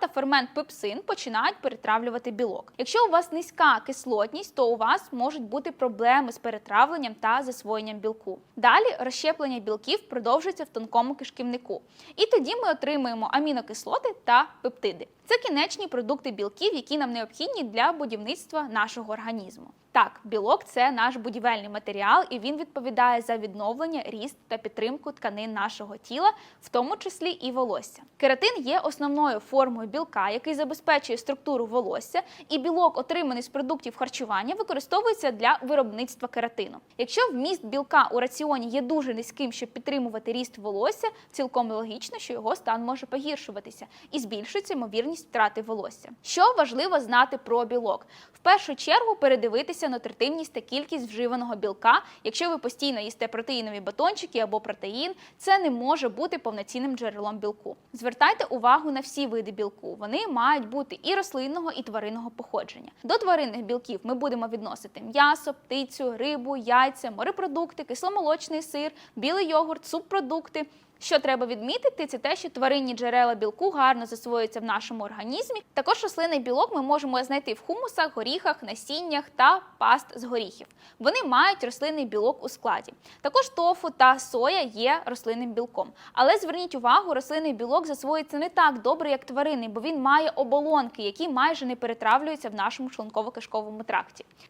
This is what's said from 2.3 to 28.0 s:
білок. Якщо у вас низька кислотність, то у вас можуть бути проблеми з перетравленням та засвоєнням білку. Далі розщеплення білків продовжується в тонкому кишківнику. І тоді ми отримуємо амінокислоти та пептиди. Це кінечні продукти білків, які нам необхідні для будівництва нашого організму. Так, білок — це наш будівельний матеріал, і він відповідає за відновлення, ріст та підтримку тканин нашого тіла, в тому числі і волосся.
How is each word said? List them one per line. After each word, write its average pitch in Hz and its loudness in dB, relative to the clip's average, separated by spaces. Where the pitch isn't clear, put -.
білок. 214 -4
Якщо 440 4
у 370 2
вас 339 4
низька 311 2
кислотність, 240 -4
то 247 4
у 233 2
вас 226 0
можуть 269 -2
бути 269 -6
проблеми 240 2
з - -14
перетравленням 233 0
та 226 0
засвоєнням 214 -6
білку. 214 -6
Далі 339 6
розщеплення 269 -2
білків 214 -4
продовжується 285 0
в - -20
тонкому 233 -2
кишківнику. 247 -8
І 427 2
тоді 415 2
ми 370 0
отримуємо 262 -2
амінокислоти 285 -2
та 254 6
пептиди. 208 -4
Це 480 4
кінечні 349 -2
продукти 254 -4
білків, 214 -2
які 285 -4
нам 247 -2
необхідні 302 -6
для 233 2
будівництва 285 -6
нашого 220 -2
організму. 226 -10
Так, - 4
білок — 220 2
це 262 2
наш 247 0
будівельний 220 -2
матеріал, 208 2
і 247 -6
він 269 -4
відповідає 247 0
за 233 -2
відновлення, 220 -4
ріст 233 -10
та 226 -4
підтримку 240 -6
тканин 220 -6
нашого 208 -6
тіла, 339 2
в - -20
тому 262 0
числі 359 -6
і 262 -6
волосся. 240 -4